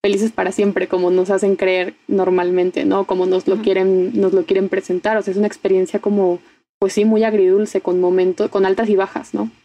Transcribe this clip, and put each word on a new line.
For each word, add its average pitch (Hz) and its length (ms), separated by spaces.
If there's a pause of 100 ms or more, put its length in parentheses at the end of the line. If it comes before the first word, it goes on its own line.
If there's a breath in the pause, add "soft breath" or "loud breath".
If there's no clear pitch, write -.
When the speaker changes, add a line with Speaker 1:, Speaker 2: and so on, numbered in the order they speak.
Speaker 1:
felices 202 280
para 185 200
siempre, 190 360
como 180 240
nos 185 200
hacen 196 240
creer 185 400 (120)
normalmente, 180 800
¿no? 196 200
Como 185 200
nos 185 220
lo 190 80
Speaker 2:
Ujú. 214 80
Speaker 1:
quieren, 190 560
nos 190 140
lo 180 120
quieren 190 240
presentar. 190 480
O 202 40
sea, 196 100
es 185 60
una 208 100
experiencia 190 520
como, 190 400 (400 soft breath)
pues 196 140
sí, 208 120
muy 220 180
agridulce, 202 580
con 180 180
momentos, 185 520
con 190 140
altas 208 240
y 208 60
bajas, - 380
¿no? 214 160 (160)